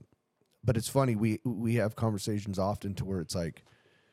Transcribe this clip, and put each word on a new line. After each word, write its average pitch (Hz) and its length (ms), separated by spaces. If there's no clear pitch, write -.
but 110 140
it's 113 120
funny, 131 260
we, 107 280
we 113 320
have 110 200
conversations 104 600
often 98 380
to 95 100
where 95 160
it's 78 140
like, 85 280